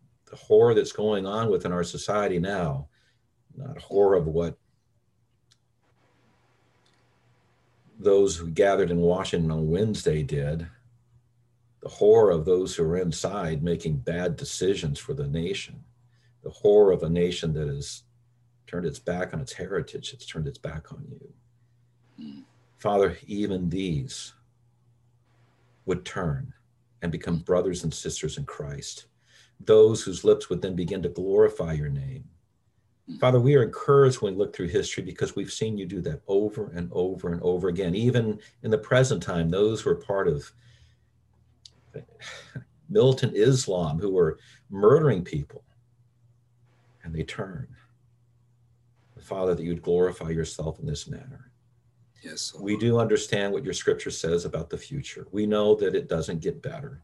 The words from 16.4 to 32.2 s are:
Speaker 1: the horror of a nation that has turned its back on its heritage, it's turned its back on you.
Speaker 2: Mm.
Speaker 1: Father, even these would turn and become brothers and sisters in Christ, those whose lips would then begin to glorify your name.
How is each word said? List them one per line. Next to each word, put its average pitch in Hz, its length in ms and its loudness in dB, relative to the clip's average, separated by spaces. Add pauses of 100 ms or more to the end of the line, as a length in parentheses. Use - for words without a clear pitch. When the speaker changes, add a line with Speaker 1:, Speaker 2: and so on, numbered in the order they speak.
Speaker 1:
the - 60 -12
horror 104 420 8
of 85 120 2
a 78 60 0
nation 87 440 0
that 76 140 -4
has 71 360 -10 (640)
turned 87 180 -6
its 73 140 -6
back 90 340 -6
on 82 60 -6
its 69 140 -10
heritage, - 600 -8
it's - 120 -20
turned - 220 -8
its 139 100 -12
back - 340 -12
on - 180 -16
you. - 240 -20 (840)
Speaker 2:
Mm. 71 240 -18 (340)
Speaker 1:
Father, 101 400 0 (100)
even 98 420 -4
these 82 640 -6 (1500)
would 90 180 -2
turn 78 500 -4 (480)
and 87 100 -4
become 85 260 -4
brothers 90 460 0
and 80 100 -4
sisters - 440 -8
in 71 80 -8
Christ, - 600 -12 (580)
those 110 400 8
whose 92 200 -6
lips 107 260 4
would 87 120 -4
then 95 140 -4
begin 87 280 -4
to 87 60 -2
glorify 95 640 2
your 73 160 -4
name. 67 360 -8 (840)